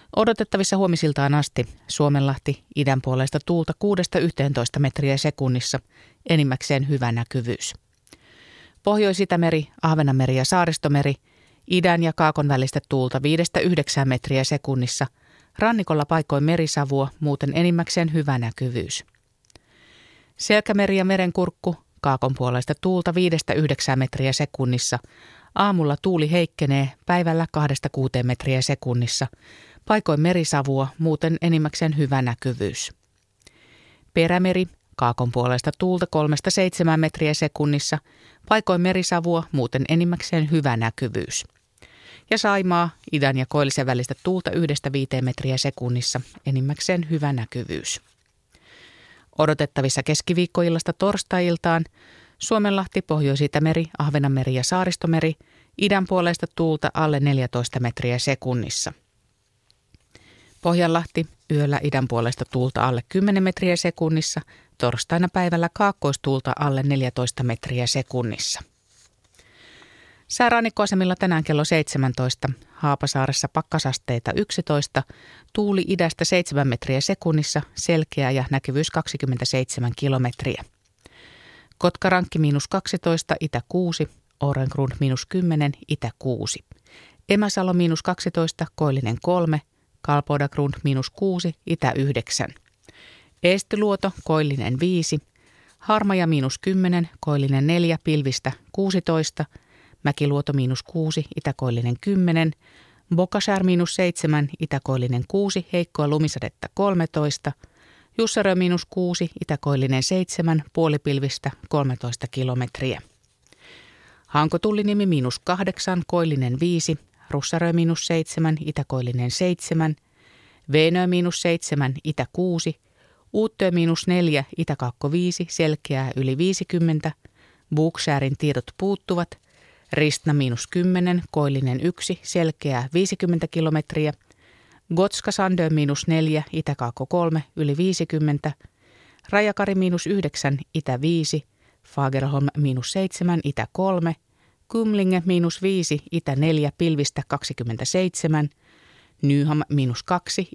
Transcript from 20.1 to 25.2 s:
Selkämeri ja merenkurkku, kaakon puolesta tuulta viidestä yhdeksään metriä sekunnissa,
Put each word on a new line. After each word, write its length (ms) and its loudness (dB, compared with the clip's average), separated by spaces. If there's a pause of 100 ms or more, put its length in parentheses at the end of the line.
Selkämeri 600 2
ja 80 2
merenkurkku, 680 0 (260)
kaakon 360 0
puolesta 440 -2
tuulta 340 0
viidestä 380 2
yhdeksään 460 0
metriä 340 0
sekunnissa, 680 -2 (560)